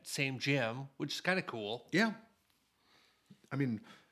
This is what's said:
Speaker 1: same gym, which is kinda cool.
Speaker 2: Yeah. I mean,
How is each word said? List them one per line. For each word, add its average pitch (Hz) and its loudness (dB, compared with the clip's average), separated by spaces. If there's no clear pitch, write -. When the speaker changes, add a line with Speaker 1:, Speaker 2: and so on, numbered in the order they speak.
Speaker 1:
same 135 -2
gym, 135 2
which 147 -4
is - -6
kinda 185 2
cool. 113 -6
Speaker 2:
Yeah. 214 4
I 135 -4
mean, 127 0